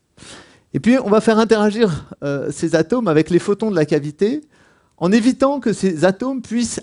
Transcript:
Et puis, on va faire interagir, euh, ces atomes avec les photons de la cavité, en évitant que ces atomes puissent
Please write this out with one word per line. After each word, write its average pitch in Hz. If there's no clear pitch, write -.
Et 143
puis, 233
on 202
va 214
faire 220
interagir, 214
euh, 143
ces 160
atomes 175
avec 156
les 175
photons 202
de 202
la 156
cavité, 156
en 175
évitant 262
que 240
ces 170
atomes 247
puissent 233